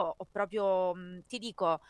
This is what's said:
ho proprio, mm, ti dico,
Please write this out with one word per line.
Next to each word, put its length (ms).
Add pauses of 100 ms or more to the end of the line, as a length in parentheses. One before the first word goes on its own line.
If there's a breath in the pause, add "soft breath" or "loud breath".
(160)
ho 160
proprio, 640
mm, 340
ti 120
dico, 500